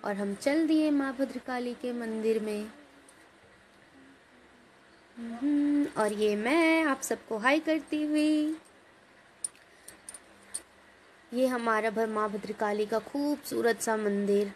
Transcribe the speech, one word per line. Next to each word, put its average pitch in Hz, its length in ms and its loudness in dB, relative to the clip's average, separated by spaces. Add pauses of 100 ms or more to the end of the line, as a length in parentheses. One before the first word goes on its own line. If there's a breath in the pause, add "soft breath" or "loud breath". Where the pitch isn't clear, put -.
और 202 80 -2
हम 202 220 -4
चल 302 320 2
दिए 311 240 4
माँ 277 280 0
भद्रकाली 247 540 -4
के 247 200 -6
मंदिर 220 460 0
में। 214 260 -4 (2500)
हम्म, 285 800 0
और 214 120 2
ये 208 220 2
मैं 320 480 4
आप 269 180 0
सबको - 360 -6
हाय 262 220 2
करती 311 440 -2
हुई। 302 520 2 (2750)
ये 254 140 4
हमारा 226 420 0
भ-, 220 200 0
माँ 214 200 -2
भद्रकाली 208 560 -2
का 220 140 -2
खूबसूरत 233 800 -2
सा 220 160 0
मंदिर। 202 580 2